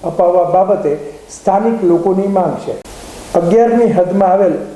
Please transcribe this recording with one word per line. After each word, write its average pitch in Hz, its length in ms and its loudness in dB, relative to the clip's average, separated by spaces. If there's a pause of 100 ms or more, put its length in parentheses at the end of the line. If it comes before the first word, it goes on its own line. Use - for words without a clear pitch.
અપાવવા 175 480 0
બાબતે 185 480 0 (320)
સ્થાનિક 220 520 0
લોકોની 185 560 0
માંગ 170 200 -2
છે. - 180 -10 (580)
અગિયારની 226 600 2
હદમાં 180 380 2
આવેલ 190 260 2 (180)